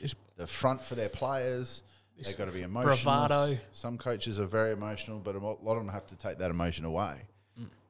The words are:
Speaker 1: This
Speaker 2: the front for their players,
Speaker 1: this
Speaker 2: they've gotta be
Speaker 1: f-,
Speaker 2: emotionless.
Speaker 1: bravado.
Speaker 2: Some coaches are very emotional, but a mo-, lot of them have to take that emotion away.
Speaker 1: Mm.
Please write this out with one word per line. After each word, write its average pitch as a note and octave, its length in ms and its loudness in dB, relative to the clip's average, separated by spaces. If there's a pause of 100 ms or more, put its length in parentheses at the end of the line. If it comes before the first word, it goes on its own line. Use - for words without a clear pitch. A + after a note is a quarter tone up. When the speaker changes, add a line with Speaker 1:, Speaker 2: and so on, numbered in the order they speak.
Speaker 1:
This C#3 140 -4 (220)
Speaker 2:
the F2 100 -6
front C3 340 0
for - 140 -8
their A2 140 0
players, B2+ 760 -2 (340)
Speaker 1:
this B2 100 -8
Speaker 2:
they've G2 100 -4
gotta F#2+ 140 -4
be F2+ 100 -4
Speaker 1:
f-, F2+ 60 -4
Speaker 2:
emotionless. B2 360 4
Speaker 1:
bravado. C#3+ 540 6 (160)
Speaker 2:
Some A#2+ 240 -8
coaches A2+ 420 -2
are G2+ 60 2
very A2 260 4
emotional, G#2+ 480 -6
but F#2+ 160 -4
a G2 40 -4
mo-, G#2 220 -2
lot A2 160 0
of A2+ 80 -2
them F#2+ 80 -4
have G2+ 140 -6
to F#2+ 80 -16
take F#2+ 220 -6
that F2+ 140 0
emotion E2+ 340 0
away. E2 380 -2 (360)
Speaker 1:
Mm. A#2 80 -10 (220)